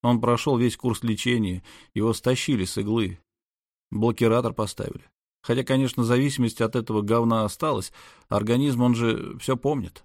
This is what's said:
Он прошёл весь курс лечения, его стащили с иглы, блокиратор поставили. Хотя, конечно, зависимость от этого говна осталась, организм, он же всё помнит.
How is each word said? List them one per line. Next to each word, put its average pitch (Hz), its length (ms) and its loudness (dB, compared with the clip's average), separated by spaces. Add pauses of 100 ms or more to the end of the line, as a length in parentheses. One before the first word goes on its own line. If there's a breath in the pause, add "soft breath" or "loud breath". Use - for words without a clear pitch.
Он 120 200 4
прошёл 120 360 2
весь 117 200 0
курс 120 260 -4
лечения, 110 600 -2 (300 loud breath)
его 110 200 0
стащили 127 520 0
с - 120 -8
иглы, 104 420 -2 (720)
блокиратор 113 600 2
поставили. - 560 -8 (340)
Хотя, 123 200 0
конечно, 131 400 0
зависимость 123 580 0
от 110 140 0
этого 107 260 -2
говна 113 420 2
осталась, 107 480 -4 (380 loud breath)
организм, 120 520 0
он 123 140 4
же 113 440 -2
всё 131 180 -2
помнит. 135 480 -4